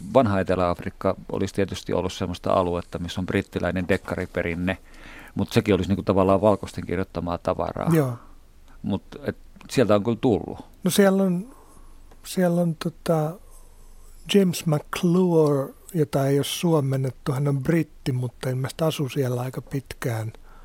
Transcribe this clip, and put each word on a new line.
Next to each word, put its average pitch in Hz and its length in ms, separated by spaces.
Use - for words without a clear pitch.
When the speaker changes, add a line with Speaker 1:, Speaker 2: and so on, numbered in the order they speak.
Speaker 1:
vanha 107 260
Etelä-Afrikka, 92 760
olisi 98 240
tietysti 95 380
ollut 90 200
semmoista 92 400
aluetta, 87 460
missä 87 220
on 90 40
brittiläinen 90 640
dekkariperinne, 90 880
mutta - 180
sekin 107 220
olisi 87 140
niinku 95 140
tavallaan 95 380
valkoisten 98 440
kirjoittamaa 87 520
tavaraa. 85 560
Speaker 2:
Joo. 139 200
Speaker 1:
Mut, - 220
et, - 140
sieltä 104 260
on 101 80
kyllä 113 180
tullut. 101 380
Speaker 2:
No 185 80
siellä 196 320
on, 190 320
siellä 175 360
on 165 140
tota 165 640
James 196 320
McClure, 160 1080
jota 143 340
ei 139 100
ole 135 60
suomennettu, 135 880
hän 139 160
on 139 160
britti, 160 480
mutta 123 380
ilmeisesti 127 340
asui 151 280
siellä 123 300
aika 131 200
pitkään. 113 720